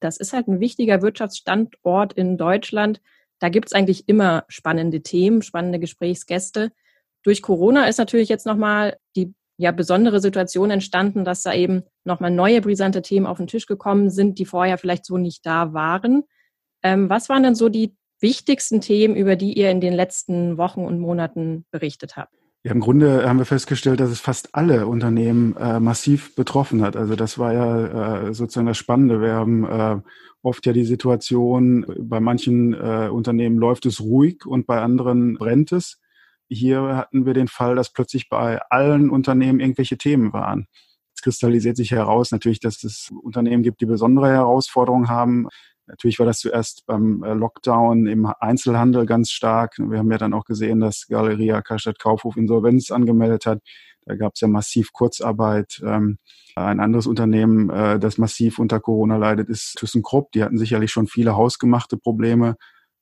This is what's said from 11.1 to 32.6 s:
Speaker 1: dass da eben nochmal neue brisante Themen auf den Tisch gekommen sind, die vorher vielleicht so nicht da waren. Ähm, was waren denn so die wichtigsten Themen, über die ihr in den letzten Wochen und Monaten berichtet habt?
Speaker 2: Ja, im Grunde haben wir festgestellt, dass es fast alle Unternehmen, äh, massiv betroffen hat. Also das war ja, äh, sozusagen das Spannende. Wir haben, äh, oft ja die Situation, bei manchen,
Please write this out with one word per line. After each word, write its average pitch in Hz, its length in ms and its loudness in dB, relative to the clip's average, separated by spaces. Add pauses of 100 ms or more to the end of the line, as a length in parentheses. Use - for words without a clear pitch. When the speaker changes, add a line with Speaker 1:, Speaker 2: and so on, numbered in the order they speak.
Speaker 1:
dass 180 180 -4
da 175 100 -4
eben 185 300 0 (220)
nochmal 175 260 -4
neue 196 300 4
brisante 196 420 0
Themen 196 240 0
auf 180 120 -6
den 175 100 -8
Tisch 226 180 -6
gekommen 202 440 0
sind, 196 280 0
die 185 80 -4
vorher 180 320 -2
vielleicht 180 260 -4
so 180 140 -4
nicht 175 260 -6
da 165 280 -2
waren. 190 500 0 (600)
Ähm, 190 260 2
was 214 200 -2
waren 269 140 4
denn 254 120 4
so 226 140 2
die 220 280 -2 (240)
wichtigsten 233 600 0
Themen, 208 340 2
über 196 220 2
die 196 160 -2
ihr 196 180 2
in 185 100 2
den 180 120 2
letzten 175 640 -2
Wochen 180 280 -4
und 170 140 -4
Monaten 165 720 -4
berichtet 147 460 -10
habt? - 160 -16 (320)
Speaker 2:
Ja, 123 80 -4
im 117 80 2
Grunde 131 480 4
haben 127 100 4
wir 127 60 2
festgestellt, 131 560 0
dass 127 100 2
es 120 100 -6
fast - 340 -6
alle 147 320 2
Unternehmen, 117 680 2
äh, 113 240 -2
massiv 117 540 0
betroffen 127 460 0
hat. 101 160 0
Also 110 180 -2
das 110 240 -4
war 120 140 0
ja, 113 760 -2
äh, 110 60 -6
sozusagen 117 320 -4
das 117 120 -2
Spannende. 123 420 2
Wir 110 140 0
haben, 113 300 0
äh, 110 360 -2 (420)
oft 127 220 -4
ja 123 80 2
die 120 120 2
Situation, 123 1040 0 (120)
bei 113 220 -4
manchen, 120 520 2